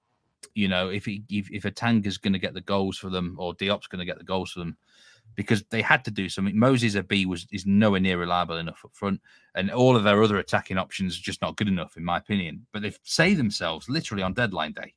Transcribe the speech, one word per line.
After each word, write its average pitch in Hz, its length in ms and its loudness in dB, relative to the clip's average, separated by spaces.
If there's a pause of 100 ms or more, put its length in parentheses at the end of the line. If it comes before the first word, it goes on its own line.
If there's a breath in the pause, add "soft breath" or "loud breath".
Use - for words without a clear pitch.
(540)
you 101 140 2
know, 92 220 0
if 101 140 -6
he, 104 240 -8
if, 101 220 -4
if 98 140 -10
Atanga's 104 540 0
gonna 98 200 0
get - 160 -6
the 90 60 -8
goals 98 380 -2
for 95 120 -10
them 90 260 -4
or 87 180 -6
Diop's 98 340 -2
gonna 90 160 -8
get 87 140 -8
the 85 60 -20
goals 92 280 -4
for 90 80 -12
them, 82 160 -8 (580 soft breath)
because 101 300 0
they 113 180 -4
had 151 220 2
to 120 60 -6
do 98 180 -4
something. 98 300 -2
Moses 117 380 4
Abe 95 300 0
was, 87 240 -4
is 98 160 -6
nowhere 101 340 6
near 92 180 2
reliable 85 400 0
enough 82 260 -12
up - 100 -20
front, 98 260 -4 (340 soft breath)
and 95 160 -2
all 127 260 6
of 104 80 4
their 104 180 8
other 104 160 4
attacking 95 400 -2
options 90 400 -4
are 85 40 -14
just - 200 -6
not 82 140 -4
good 104 120 0
enough, 87 280 -2
in 82 80 -10
my 85 140 0
opinion. 95 540 -6
But 104 100 -8
they 101 100 -6 (100)
say 180 320 2
themselves, 98 540 -2
literally 120 340 -4
on 92 120 -2
deadline 90 380 -2
day, - 240 -14